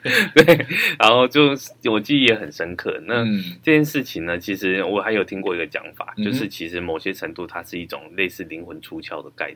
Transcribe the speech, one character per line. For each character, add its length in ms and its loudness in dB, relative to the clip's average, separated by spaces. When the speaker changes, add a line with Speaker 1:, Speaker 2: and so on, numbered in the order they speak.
Speaker 1:
<laughs> 300 0
对， 320 8
然 100 6
后 180 6
就， 300 4
我 80 2
记 220 0
忆 40 4
也 100 6
很 180 -6
深 240 -8
刻。 300 -6
那 180 0
Speaker 2:
嗯。 180 0
Speaker 1:
这 100 2
件 120 6
事 180 -2
情 240 -8
呢， 120 -2
其 160 -6
实 300 0
我 160 0
还 120 -2
有 120 2
听 160 -8
过 140 -2
一 40 -4
个 80 -4
讲 160 -8
法， 240 -10
Speaker 2:
嗯 60 -4
哼。 0 -
Speaker 1:
就 80 -2
是 140 -4
其 220 -10
实 120 -8
某 180 -6
些 140 -6
程 200 -10
度 140 -10
它 160 -12
是 160 -12
一 80 -10
种 160 -12
类 120 0
似 160 -12
灵 200 -14
魂 160 -16
出 200 -14
窍 220 -10
的 120 -20
概 220 -8